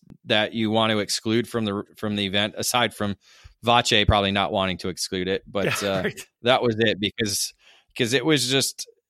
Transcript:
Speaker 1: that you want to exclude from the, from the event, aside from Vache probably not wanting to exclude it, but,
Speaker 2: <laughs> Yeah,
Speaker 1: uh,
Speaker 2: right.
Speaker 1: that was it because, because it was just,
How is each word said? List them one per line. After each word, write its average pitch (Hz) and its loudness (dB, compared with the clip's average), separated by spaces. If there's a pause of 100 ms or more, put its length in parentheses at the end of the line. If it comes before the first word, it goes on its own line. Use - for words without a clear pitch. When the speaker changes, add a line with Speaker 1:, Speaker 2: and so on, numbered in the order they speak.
(240)
Speaker 1:
that 107 0
you 110 0
want 110 2
to 104 2
exclude 110 0
from 113 -4
the, 101 -4 (140)
from 104 -4
the 101 0
event, 101 -2
aside 117 0
from 101 -4 (460)
Vache 117 4
probably 98 4
not 98 0
wanting 95 0
to 95 -6
exclude 92 -6
it, 95 -2
but, 98 -4
Speaker 2:
<laughs> - -2
Yeah, 101 -2
Speaker 1:
uh, 95 -2
Speaker 2:
right. - -8 (160)
Speaker 1:
that 117 2
was 113 0
it 104 2
because, 101 -4 (400)
because 120 0
it 131 0
was 143 2
just, - -2 (220)